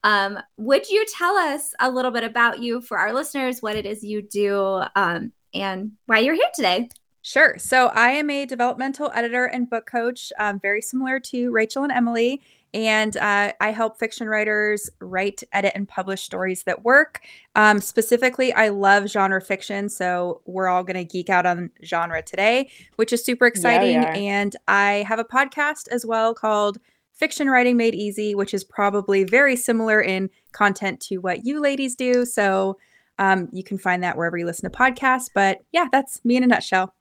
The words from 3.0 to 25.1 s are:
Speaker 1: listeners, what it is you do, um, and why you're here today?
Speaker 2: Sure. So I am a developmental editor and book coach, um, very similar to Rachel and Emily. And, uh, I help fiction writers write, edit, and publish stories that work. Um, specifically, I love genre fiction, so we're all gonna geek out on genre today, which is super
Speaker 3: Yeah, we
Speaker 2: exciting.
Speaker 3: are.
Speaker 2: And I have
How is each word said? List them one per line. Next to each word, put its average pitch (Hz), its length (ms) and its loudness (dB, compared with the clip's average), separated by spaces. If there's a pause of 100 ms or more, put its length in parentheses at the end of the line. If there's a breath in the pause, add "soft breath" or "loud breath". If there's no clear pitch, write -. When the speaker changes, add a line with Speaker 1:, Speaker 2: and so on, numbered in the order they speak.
Speaker 1:
listeners, 262 480 -4
what 214 120 -4
it 208 120 -4
is 208 180 -8
you 208 160 -6
do, 202 600 0 (140)
um, 180 360 -2 (220)
and 190 380 -6 (120)
why 220 140 4
you're 262 160 4
here 554 200 2
today? 226 360 0 (320)
Speaker 2:
Sure. - 340 2
So 254 300 2
I 233 240 4
am 294 180 -2
a 285 160 -4
developmental 262 720 -2
editor 233 320 -2
and 247 240 -4
book 226 160 -6
coach, 240 520 -4
um, 202 220 -2
very 202 220 -2
similar 262 380 -4
to 247 320 -4
Rachel 226 320 0
and 285 80 -2
Emily. 240 500 0 (320 soft breath)
And, 214 420 0
uh, 202 420 0
I 214 120 -2
help 226 280 -4
fiction 226 300 -6
writers 214 640 -2 (100)
write, 185 420 -4 (120)
edit, 202 200 0
and 202 140 -6
publish 190 320 -6
stories 185 440 -6
that 196 200 -4
work. 269 380 4 (320 loud breath)
Um, 214 260 6
specifically, 247 720 0
I 214 160 4
love 202 400 4
genre 196 320 0
fiction, 196 480 -6
so 180 560 -4
we're 185 240 -4
all 180 160 2
gonna 185 200 -6
geek 180 260 -6
out 180 160 4
on 175 240 -2 (120)
genre 165 380 -4
today, 233 500 0 (260 loud breath)
which 226 180 0
is 240 100 -2
super 247 220 2
Speaker 3:
Yeah, - 60 8
we 202 60 -6 (360)
Speaker 2:
exciting. - 100 4
Speaker 3:
are. - 100 -2
Speaker 2:
And 202 400 -2 (140)
I 202 400 4
have 220 100 0